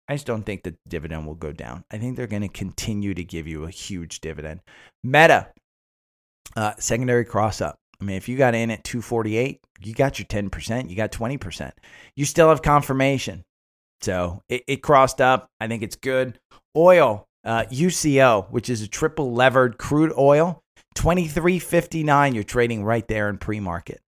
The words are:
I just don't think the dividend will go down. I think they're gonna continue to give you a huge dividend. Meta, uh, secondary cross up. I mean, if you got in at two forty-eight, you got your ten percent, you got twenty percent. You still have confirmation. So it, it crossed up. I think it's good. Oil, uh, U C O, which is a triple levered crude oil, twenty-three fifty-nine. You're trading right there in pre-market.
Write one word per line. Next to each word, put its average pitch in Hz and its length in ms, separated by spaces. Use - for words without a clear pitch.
I 143 80
just 143 120
don't 110 160
think 98 200
the 85 120
dividend 78 380
will 78 100
go 80 160
down. 76 400
I 110 60
think 123 180
they're 123 120
gonna 101 220
continue 101 640
to 87 100
give 82 240
you 78 160
a 80 60
huge - 520
dividend. 78 400
Meta, 143 480
uh, 107 240
secondary 120 460
cross 104 360
up. 78 160
I - 40
mean, 98 140
if - 100
you 123 100
got 123 180
in 113 160
at 107 120
two 120 180
forty-eight, 113 600
you 107 120
got 135 260
your 98 80
ten 101 220
percent, 120 400
you 90 60
got 107 160
twenty 123 260
percent. 76 360
You 139 100
still 160 240
have 147 120
confirmation. 135 840
So 90 460
it, 123 200
it 139 100
crossed 135 420
up. 127 300
I 110 80
think 113 140
it's 104 140
good. 131 420
Oil, 156 500
uh, 113 240
U 147 200
C 147 320
O, 113 280
which 117 200
is 113 120
a 107 60
triple 151 460
levered 127 440
crude 151 400
oil, 147 440
twenty-three 170 680
fifty-nine. 151 760
You're 104 80
trading 117 400
right 113 240
there 107 220
in 98 80
pre-market. 98 640